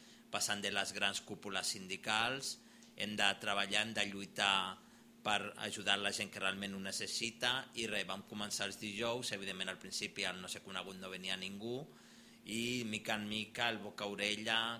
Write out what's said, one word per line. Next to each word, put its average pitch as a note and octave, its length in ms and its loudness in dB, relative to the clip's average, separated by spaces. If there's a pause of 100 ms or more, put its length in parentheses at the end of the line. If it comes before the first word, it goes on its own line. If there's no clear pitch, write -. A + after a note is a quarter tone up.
(300)
passant G#2 320 2
de G2+ 140 0
les G2 180 2
grans G2+ 300 0
cúpules G2 420 -4
sindicals, A2 920 0 (380)
hem G#2+ 180 -2
de G#2 140 6 (100)
treballar, G2+ 460 2
hem A2+ 100 -2
de G#2 160 4
lluitar G2 680 2 (460)
per G2+ 300 2 (100)
ajudar G#2 340 2
la G2+ 140 2
gent G2+ 180 -2
que - 140 -4
realment G2 320 2
ho G2 80 -4
necessita». A#2 880 0
I A#2 140 -2
res, G2+ 180 0
vam G2 240 -4
començar G#2 380 -2
els G2 100 -6
dijous, A#2 540 0
evidentment F#2+ 400 -2
al F#2 80 -10
principi F#2+ 480 -2
al F#2 140 -2
No F2+ 100 -8
s'ha G2 100 -6
conegut F#2+ 380 -6
no F#2 100 -8
venia F#2 300 -4
ningú, G#2+ 480 -4 (580)
i A#2+ 400 0
mica G#2+ 300 0
en G#2 140 -2
mica A2 400 0
el A2+ 100 0
boca G2+ 240 -6
a G2+ 80 -2
orella, G#2 480 2 (200)